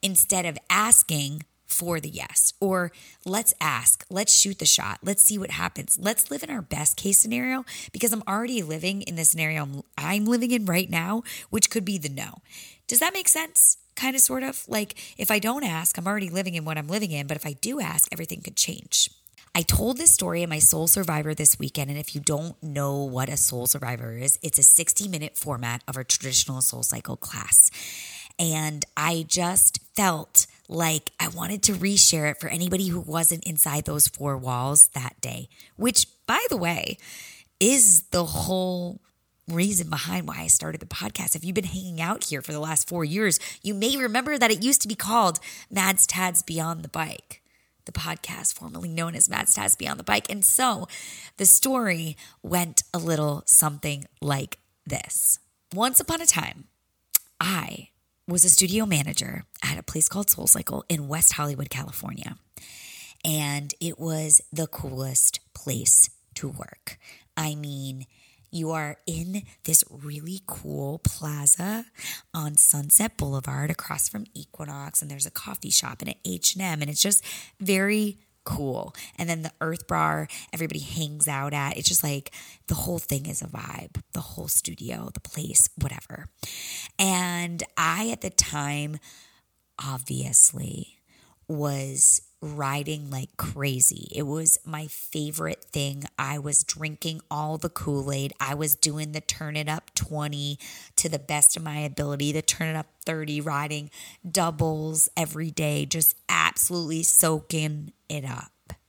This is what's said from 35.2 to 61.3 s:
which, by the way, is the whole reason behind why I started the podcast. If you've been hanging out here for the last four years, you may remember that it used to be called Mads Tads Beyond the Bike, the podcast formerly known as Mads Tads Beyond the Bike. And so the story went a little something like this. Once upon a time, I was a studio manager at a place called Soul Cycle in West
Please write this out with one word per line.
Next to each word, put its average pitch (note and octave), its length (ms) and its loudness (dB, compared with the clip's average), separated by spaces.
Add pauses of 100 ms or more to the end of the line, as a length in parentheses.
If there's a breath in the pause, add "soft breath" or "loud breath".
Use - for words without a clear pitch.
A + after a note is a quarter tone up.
which, A3+ 300 2 (200)
by F4 220 2
the D4+ 60 0
way, E3+ 440 -4 (600 loud breath)
is B3 520 6
the F3 140 2
whole F3 760 -2 (460)
reason F3 420 0
behind E3 380 -4
why D#3 140 -8
I D#3+ 60 -6
started D#3 320 2
the D#3 60 -12
podcast. F#3 500 -4
If D#3+ 80 -8
you've F3+ 120 -4
been G3 100 0
hanging F3+ 340 -6
out E3 260 -2
here C#3+ 180 -6
for E3 80 -10
the D3+ 80 -6
last D#3 280 0
four E3+ 160 -4
years, F3+ 360 2 (240 loud breath)
you G#3 100 -4
may A#3 240 0
remember B3+ 400 0
that A3+ 140 6
it G3 120 0
used C#4 200 4
to G#3+ 40 -4
be G#3+ 80 -4
called G3+ 440 2 (320 loud breath)
Mads F#3+ 340 2
Tads F#3 380 0
Beyond E3 400 -4
the D#3 60 -12
Bike, - 520 -8 (440)
the - 60 -14
podcast D#3+ 600 -6
formerly E3+ 360 -10
known E3 260 -4
as - 120 6
Mads - 280 2
Tads G#2 200 2
Beyond - 240 -6
the - 40 -12
Bike. G#3 260 2
And G3+ 160 0
so A#3+ 420 2 (500 loud breath)
the G3 100 4
story F#3+ 680 2 (280 loud breath)
went F3 400 0 (100)
a F3 60 -2
little D3+ 480 0
something D3 580 2 (160)
like C#3 380 -4 (260)
this. - 540 0 (340)
Once A#3+ 260 4
upon E4 220 -2
a E4 60 6
time, - 400 0 (760)
I - 480 -4 (380)
was F3 180 4
a F#3 40 4
studio G3 360 4
manager D3 600 -2 (180)
at D3 160 -4
a - 20 -14
place - 260 0
called G3+ 220 -2
Soul - 160 0
Cycle - 420 2
in D3 200 -4
West D#3+ 260 4